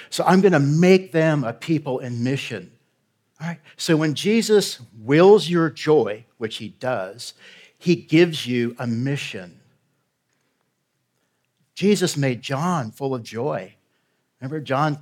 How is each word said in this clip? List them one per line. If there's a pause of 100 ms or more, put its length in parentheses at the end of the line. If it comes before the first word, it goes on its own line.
So
I'm
gonna
make
them
a
people
in
mission." (680)
All
right? (180)
So
when
Jesus (180)
wills
your
joy, (140)
which
he
does, (440)
he
gives
you
a
mission. (2250)
Jesus
made
John
full
of
joy. (640)
Remember,
John